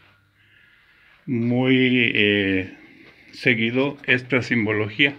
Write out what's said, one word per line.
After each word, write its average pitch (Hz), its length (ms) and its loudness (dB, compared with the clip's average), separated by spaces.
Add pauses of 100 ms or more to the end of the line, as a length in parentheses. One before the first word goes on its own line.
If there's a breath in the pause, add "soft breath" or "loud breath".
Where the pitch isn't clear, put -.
(1300 loud breath)
muy, 123 880 2
eh, 101 640 0 (540 loud breath)
seguido 123 720 -2
esta 127 360 0
simbología 107 760 -2